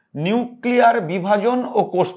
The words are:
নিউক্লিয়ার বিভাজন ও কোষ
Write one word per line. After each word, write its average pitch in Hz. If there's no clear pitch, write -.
নিউক্লিয়ার 233
বিভাজন 208
ও -
কোষ 180